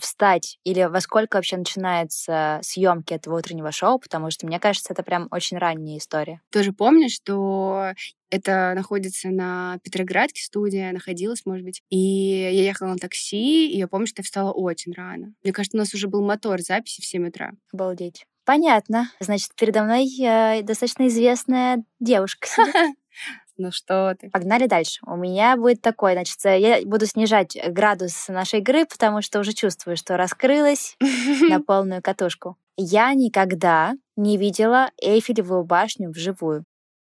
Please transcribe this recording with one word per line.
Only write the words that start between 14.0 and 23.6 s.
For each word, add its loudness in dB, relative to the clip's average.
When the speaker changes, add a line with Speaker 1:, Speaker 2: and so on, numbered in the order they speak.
Speaker 2:
что -10
я -6
встала -4
очень -4
рано. -14
Мне -2
кажется, -4
у 2
нас -2
уже -4
был 0
мотор -2
записи -6
в -10
семь -4
утра. -12
Speaker 1:
Обалдеть. -8
Понятно. 4
Значит, -4
передо 2
мной, 2
э, 2
достаточно 0
известная 2
девушка 0
сидит. 2
Speaker 2:
<laughs> 2